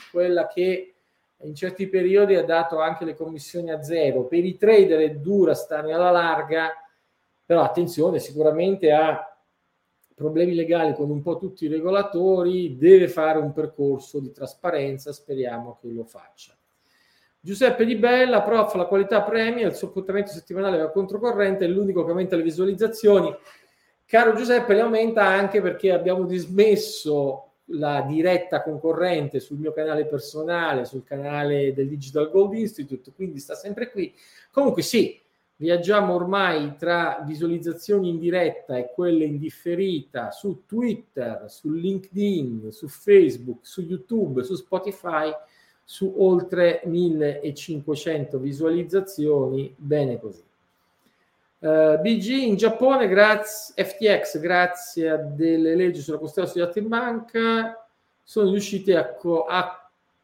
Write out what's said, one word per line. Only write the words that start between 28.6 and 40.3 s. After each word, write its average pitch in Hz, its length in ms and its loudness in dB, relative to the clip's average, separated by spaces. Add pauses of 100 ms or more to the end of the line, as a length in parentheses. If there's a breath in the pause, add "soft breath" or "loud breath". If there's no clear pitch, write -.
concorrente 156 760 -2
sul 143 200 -10
mio 151 140 -6
canale 151 340 -2
personale, 151 800 -4
sul 131 180 -12
canale 143 720 -2
del 135 120 -2
Digital 147 440 -4
Gold 196 220 2
Institute, 139 600 -8
quindi 175 240 -12
sta 139 160 -12
sempre 202 380 -10
qui. 180 200 -8 (400 soft breath)
Comunque 233 300 0
sì, - 400 0 (360)
viaggiamo 175 580 2
ormai 175 640 -2
tra 170 460 -2
visualizzazioni 170 880 -2
in 170 80 -4
diretta 170 580 -2
e 123 160 -6
quelle 170 320 2
in 147 140 -4
differita 160 920 -6